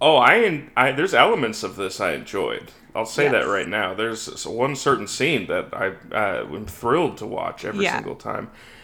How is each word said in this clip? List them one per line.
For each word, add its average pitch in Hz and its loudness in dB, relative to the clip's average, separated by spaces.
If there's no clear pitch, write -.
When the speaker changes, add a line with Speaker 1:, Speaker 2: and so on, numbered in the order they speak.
Speaker 1:
Oh, 147 6
I 131 8
en-, 175 0
I, 131 4
there's 156 0
elements 131 4
of 90 -8
this 95 -6
I 92 0
enjoyed. 69 -6
I'll 110 -2
say 147 0
that 113 4
Speaker 2:
Yes. - 0
Speaker 1:
right 95 -2
now. 95 -2
There's 110 -4
s-, - -12
one 120 -2
certain 120 0
scene 127 -2
that 85 -2
I, - -4
uh, 95 -2
am 101 -8
thrilled 127 -2
to 107 -10
watch 87 -8
every 196 -4
Speaker 2:
Yeah. - 0
Speaker 1:
single - -8
time. - -10